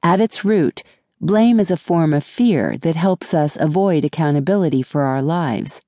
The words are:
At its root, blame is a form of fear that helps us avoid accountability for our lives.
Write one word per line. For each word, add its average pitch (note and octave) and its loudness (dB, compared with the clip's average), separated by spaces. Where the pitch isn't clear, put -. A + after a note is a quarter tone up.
At F3 2
its A3+ -2
root, G3 0
blame A3 2
is F#3 0
a F3+ 0
form E3 0
of D3 0
fear C#3 0
that E3 -2
helps F3+ -2
us D3 0
avoid D#3+ 0
accountability D3 0
for C#3+ -2
our C3+ -2
lives. D3 -4